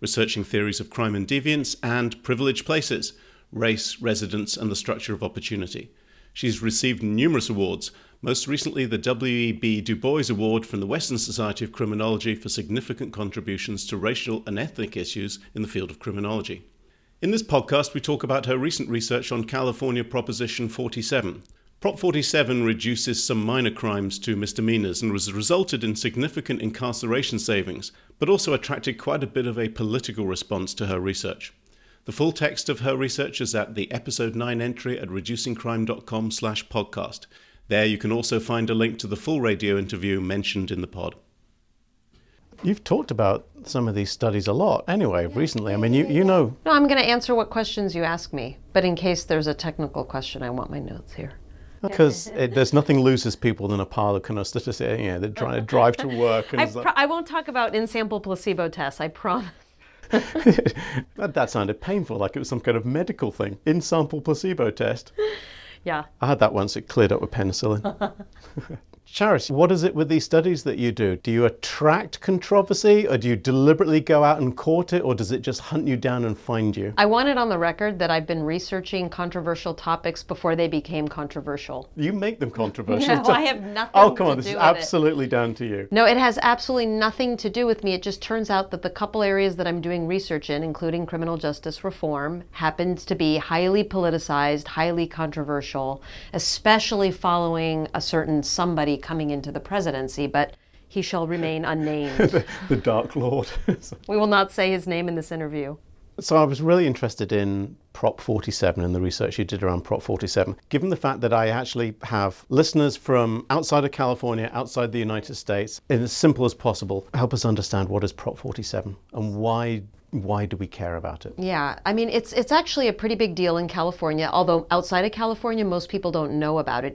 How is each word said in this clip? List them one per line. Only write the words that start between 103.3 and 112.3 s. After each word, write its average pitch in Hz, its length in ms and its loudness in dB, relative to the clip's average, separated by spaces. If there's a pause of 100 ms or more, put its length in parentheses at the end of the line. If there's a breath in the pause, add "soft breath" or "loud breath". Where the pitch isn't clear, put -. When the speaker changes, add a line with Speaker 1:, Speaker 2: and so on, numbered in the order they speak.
Speaker 1:
<laughs> - 400 -4
Speaker 2:
We 208 80 0
will 214 120 4
not 196 220 4
say 190 220 2
his 185 160 0
name 175 220 0
in 170 60 -2
this 160 140 -4
interview. 151 460 -6 (460)
Speaker 1:
So - 160 4
I 156 80 8
was 139 160 0
really 170 260 6
interested 113 460 -2
in 101 420 0 (160)
Prop - 300 0
forty-seven 101 600 0
and 87 140 0
the 90 60 0
research 92 360 -2
you 107 60 0
did 95 180 -4
around 92 200 2
Prop 107 200 -2
forty-seven. 98 540 0 (140)
Given 147 180 0
the 185 80 0
fact 135 240 -2
that 117 140 2
I 113 140 4
actually 117 560 -2
have 101 440 0